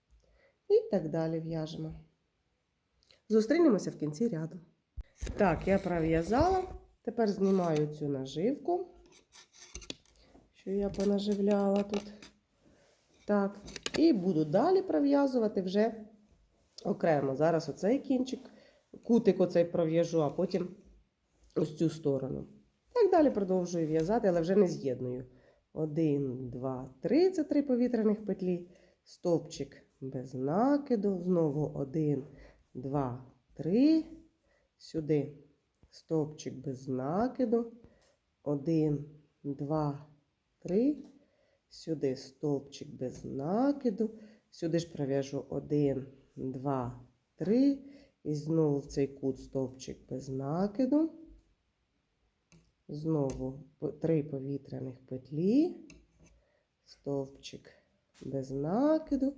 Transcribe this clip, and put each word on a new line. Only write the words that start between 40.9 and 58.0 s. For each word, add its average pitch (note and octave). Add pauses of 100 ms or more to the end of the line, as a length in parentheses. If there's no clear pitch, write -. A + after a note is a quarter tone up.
сюди C#3+
стовпчик C#3+
без D#3+
накиду, G#3+ (380)
сюди E3
ж -
пров'яжу C#3
один, C#3+ (280)
два, C3 (300)
три, C4 (440)
і D3+
знову D3+
в C3+
цей C#3
кут C3+
стовпчик C3 (120)
без C3
накиду, G#3 (1800)
знову C#3 (160)
п-, D3+
три D#3+
повітряних C3+ (100)
петлі, F#3 (1080)
стовпчик - (520)